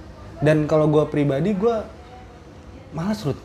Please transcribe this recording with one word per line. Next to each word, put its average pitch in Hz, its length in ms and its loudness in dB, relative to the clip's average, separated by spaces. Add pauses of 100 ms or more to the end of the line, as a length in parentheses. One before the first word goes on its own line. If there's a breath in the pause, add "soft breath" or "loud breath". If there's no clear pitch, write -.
(420)
Dan 151 240 4
kalau 156 240 4
gua 151 160 4
pribadi, 147 480 0
gua 214 320 0 (1040)
malas, 190 320 -4
Ruth, 139 240 -2